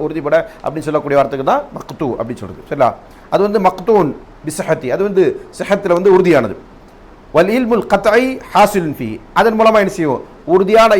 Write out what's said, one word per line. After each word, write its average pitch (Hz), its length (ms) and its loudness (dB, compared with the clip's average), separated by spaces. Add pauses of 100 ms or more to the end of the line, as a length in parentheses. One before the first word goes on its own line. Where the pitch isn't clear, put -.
உறுதிபட 151 320 -4 (260)
அப்படின்னு 147 260 -8
சொல்லக்கூடிய 147 320 -2
வார்த்தைக்கு 135 320 -2
தான் 143 100 -2 (140)
மக்து - 320 -8 (100)
அப்படின்னு 117 240 -8
சொல்றது. 92 260 -16
சரிங்களா? 135 220 0 (420)
அது 190 140 2
வந்து 208 220 -2
மக்தூன் 185 420 0 (360)
பிஸ்ஹத்தி, 156 500 -6
அது 180 120 -2
வந்து 185 160 2 (340)
சிஹத்துல 180 400 -2
வந்து 190 180 4
உறுதியானது. 147 400 2 (800)
வல் 185 200 2
இல்முல் 233 360 -2
கத்ஐ 208 300 2 (320)
ஹாசிலுன் 190 440 2
ஃபீ, 120 100 -6 (320)
அதன் 220 200 2
மூலமா 220 220 4
என்ன 196 140 -2
செய்யும்? 147 260 -2 (320)
உறுதியான 214 460 4